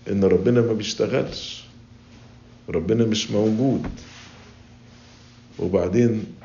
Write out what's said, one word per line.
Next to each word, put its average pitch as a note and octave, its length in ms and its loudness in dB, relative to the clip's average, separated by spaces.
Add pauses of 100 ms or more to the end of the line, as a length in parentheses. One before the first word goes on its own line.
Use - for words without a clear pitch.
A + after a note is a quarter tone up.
(100)
إن G2 140 0
ربنا G2 360 4
ما A2 120 2
بيشتغلش، - 920 -4 (1040)
ربنا F#2+ 360 0
مش G#2+ 260 -2
موجود، A2 560 0 (1700)
وبعدين F#2+ 680 2 (200)